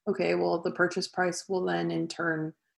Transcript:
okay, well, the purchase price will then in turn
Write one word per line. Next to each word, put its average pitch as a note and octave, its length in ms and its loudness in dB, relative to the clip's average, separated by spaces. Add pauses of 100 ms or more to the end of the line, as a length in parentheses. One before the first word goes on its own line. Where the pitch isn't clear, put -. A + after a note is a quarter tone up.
okay, F3 280 2
well, F3 260 2
the F3+ 100 -2
purchase F3+ 380 0
price F3+ 400 -2
will F#3 160 0
then E3+ 260 0
in E3 160 -2
turn D#3+ 460 -2 (260)